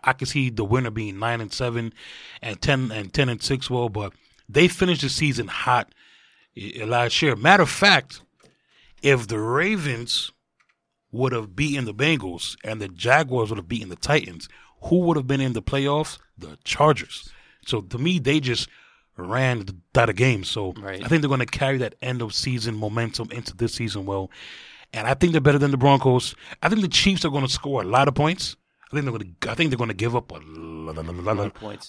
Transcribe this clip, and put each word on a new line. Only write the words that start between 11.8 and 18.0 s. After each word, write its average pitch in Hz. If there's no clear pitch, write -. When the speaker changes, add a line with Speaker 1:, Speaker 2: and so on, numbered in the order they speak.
Speaker 1:
the 104
Bengals 107
and 110
the 95
Jaguars 123
would 107
have 85
beaten 110
the 87
Titans, 95
who 170
would 170
have 135
been 139
in 131
the 110
playoffs? 143
The 78
Chargers. -
So 113
to 95
me, 170